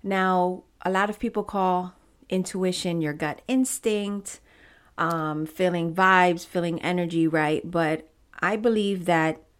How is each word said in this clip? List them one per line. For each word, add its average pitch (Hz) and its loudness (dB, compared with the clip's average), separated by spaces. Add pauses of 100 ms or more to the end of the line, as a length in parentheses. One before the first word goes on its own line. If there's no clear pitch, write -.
Now, 185 0 (160)
a 180 -2
lot 196 2
of 208 -8
people 220 -4
call 185 0 (380)
intuition 185 -2
your 151 -2
gut 151 -6
instinct, 208 -2 (560)
um, 156 -2
feeling 170 -2
vibes, 180 4
feeling 170 -2
energy, 170 0
right? 156 0
But 160 -2 (320)
I 196 0
believe 208 0
that 160 2 (180)